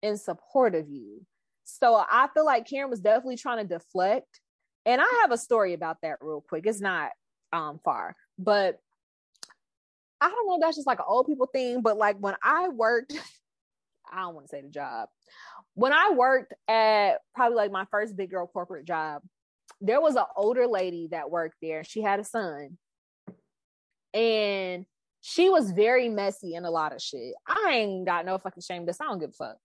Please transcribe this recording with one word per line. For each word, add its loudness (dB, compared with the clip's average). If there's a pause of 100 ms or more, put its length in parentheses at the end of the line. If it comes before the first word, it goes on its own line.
in -2
support 0
of -2
you." -18 (380)
So 4
I 4
feel 4
like 2
Karen -6
was -6
definitely 2
trying -6
to -6
deflect. -2 (460)
And 4
I 4
have 6
a 0
story 0
about -6
that -6
real -8
quick. -8
It's -2
not, -2 (420)
um, -6
far, -4 (220)
but 0 (1400)
I 2
don't -4
know 0
if 0
that's 0
just, -6
like, 0
an -6
old 2
people -2
thing, -2
but, 2
like, 2
when -4
I 2
worked, 0
<laughs> -20
I -8
don't -8
wanna -20
say -14
the -20
job. -10 (640)
When 2
I 6
worked 4 (140)
at 4 (160)
probably, 4
like, 2
my -4
first -2
big -8
girl -6
corporate -10
job, -6 (600)
there 4
was 4
an 4 (120)
older 2
lady -2
that -8
worked -4
there. -8
She -8
had 0
a -6
son. -8 (1400)
And 0 (340)
she 4
was 4
very 4
messy -4
in -10
a -4
lot -2
of -14
shit. -12 (120)
I 0
ain't -2
got -2
no -4
fucking -12
shame. -10
This, -6
I -8
don't -6
give -8
a -20
fuck. -12